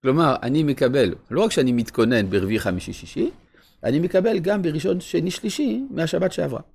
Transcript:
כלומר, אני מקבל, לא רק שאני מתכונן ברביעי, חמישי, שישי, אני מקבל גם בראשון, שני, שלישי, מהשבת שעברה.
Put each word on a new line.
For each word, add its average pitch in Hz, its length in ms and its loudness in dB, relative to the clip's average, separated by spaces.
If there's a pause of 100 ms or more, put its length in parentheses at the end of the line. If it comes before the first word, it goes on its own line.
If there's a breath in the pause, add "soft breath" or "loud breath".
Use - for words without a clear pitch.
כלומר, 139 420 4
אני 143 200 0
מקבל, 131 500 2 (180)
לא 139 100 0
רק 220 100 2
שאני 127 200 2
מתכונן 117 580 2
ברביעי, 98 300 0
חמישי, 95 340 -4
שישי, - 360 -4 (540 soft breath)
אני 135 160 0
מקבל 185 400 2
גם 196 220 0
בראשון, 175 400 -2
שני, 170 300 -2
שלישי, 233 580 -2
מהשבת 165 420 -2
שעברה. 135 300 -4 (140)